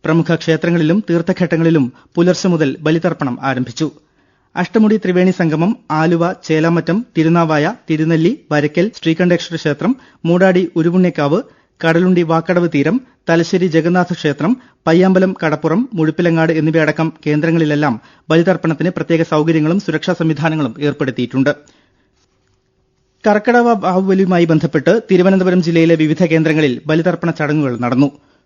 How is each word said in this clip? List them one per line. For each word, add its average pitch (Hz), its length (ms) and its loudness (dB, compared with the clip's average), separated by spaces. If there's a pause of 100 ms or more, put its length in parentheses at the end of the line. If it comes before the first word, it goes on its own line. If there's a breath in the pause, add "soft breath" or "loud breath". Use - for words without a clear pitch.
പ്രമുഖ 160 320 0
ക്ഷേത്രങ്ങളിലും 165 720 0
തീർത്ഥഘട്ടങ്ങളിലും 165 840 0 (220 soft breath)
പുലർച്ചെ 170 320 0
മുതൽ 156 320 0
ബലിതർപ്പണം 156 640 -2
ആരംഭിച്ചു. 127 460 -4 (680)
അഷ്ടമുടി 214 420 0
ത്രിവേണി 185 340 2
സംഗമം, 170 440 -2 (160)
ആലുവ, 170 420 0 (100)
ചേലാമറ്റം, 165 600 0 (120)
തിരുനാവായ, 160 560 0 (160)
തിരുനെല്ലി, 160 500 0 (120)
വരക്കൽ, 151 440 -2
ശ്രീകണ്ഠേശ്വര 170 600 -2
ക്ഷേത്രം, 156 360 -2 (340 loud breath)
മൂടാടി 180 500 2
ഉരുപുണ്യക്കാവ്, 170 640 0 (420 soft breath)
കടലുണ്ടി 175 400 2
വാക്കടവ് 165 480 0
തീരം, 151 260 0 (340 soft breath)
തലശ്ശേരി 170 380 0
ജഗന്നാഥ 170 460 0
ക്ഷേത്രം, 151 380 -2 (360 loud breath)
പയ്യാമ്പലം 185 500 2
കടപ്പുറം, 160 560 -2
മുഴുപ്പിലങ്ങാട് 165 580 0
എന്നിവയടക്കം 160 640 0 (140)
കേന്ദ്രങ്ങളിലെല്ലാം 151 680 0 (340 soft breath)
ബലിതർപ്പണത്തിന് 160 600 0
പ്രത്യേക 160 340 -2
സൗകര്യങ്ങളും 160 560 0
സുരക്ഷാ 165 340 -4
സംവിധാനങ്ങളും 156 680 -2
ഏർപ്പെടുത്തിയിട്ടുണ്ട്. 131 680 -2 (1700 soft breath)
കർക്കടക 220 380 2 (160)
വാവുബലിയുമായി 185 680 0
ബന്ധപ്പെട്ട് 160 560 0 (100)
തിരുവനന്തപുരം 185 520 4
ജില്ലയിലെ 165 320 2
വിവിധ 156 280 0
കേന്ദ്രങ്ങളിൽ 156 640 0
ബലിതർപ്പണ 165 460 -2
ചടങ്ങുകൾ 147 460 -2
നടന്നു. 123 320 0 (360 soft breath)